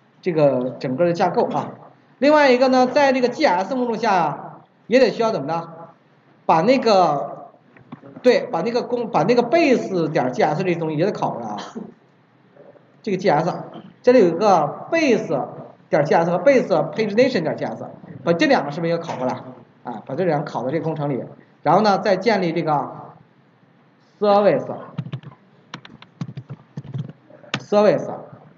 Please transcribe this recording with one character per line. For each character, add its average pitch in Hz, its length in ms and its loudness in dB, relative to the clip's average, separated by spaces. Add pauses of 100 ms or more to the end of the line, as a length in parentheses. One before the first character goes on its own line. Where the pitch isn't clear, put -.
(200)
这 185 120 -4
个 135 460 2
整 131 180 -6
个 175 80 2
的 170 80 2
架 180 180 0
构 226 180 0
啊。 135 220 -6 (480)
另 285 140 4
外 294 180 6
一 247 80 4
个 262 100 4
呢， 254 180 4
在 269 260 2
这 262 80 0
个 247 80 2
G 302 160 -4
S 196 300 2
目 254 120 -2
录 233 100 -2
下 175 640 -2 (260)
也 233 120 4
得 240 120 4
需 220 120 -4
要 220 80 0
怎 196 100 -4
么 135 60 -8
的？ 165 220 -6 (760)
把 165 160 4
那 254 160 4
个， 185 680 0 (760)
对， 226 240 4
把 170 160 -4
那 220 80 -4
个 233 120 -2
公-， 240 280 -6
把 160 140 0
那 220 100 2
个 247 80 2
base 240 680 2
点 139 240 -2
G 208 100 0
S 160 220 0
这 180 120 0
东 165 140 -6
西 156 60 -4
也 156 80 0
得 202 80 -2
拷 120 200 -4
过 113 80 -10
来 117 80 -10
啊。 104 100 -10 (1400)
这 226 80 -6
个 185 80 -2
G 202 100 0
S， 165 240 2 (500)
这 247 100 4
里 254 80 8
有 180 80 6
一 - 40 2
个 170 580 2
base 220 560 0 (420)
点 156 160 2
G 175 100 0
S 170 160 2
和 175 80 0
base 269 300 4 (240)
pagination 220 500 0
点 139 140 -4
G - 80 -6
S， - 200 -8 (400)
把 170 80 0
这 302 140 2
两 220 180 2
个 143 60 -8
是 156 100 -8
不 170 60 -4
是 165 60 0
也 170 60 -2
拷 - 200 -10
过 127 80 -4
来？ 117 80 -2 (500)
哎， 117 220 -12
把 135 80 -10
这 170 100 -2
两 151 200 -2
个 - 60 -12
拷 117 120 -6
到 127 80 -4
这 160 80 -2
个 147 60 -6
工 160 100 -4
程 147 160 -6
里， 117 140 -6 (380)
然 151 120 2
后 190 60 6
呢， 202 180 2
再 196 180 0
建 202 260 0
立 165 100 -2
这 165 100 -4
个 143 300 -2 (1300)
service，service， - 4000 -4 (480)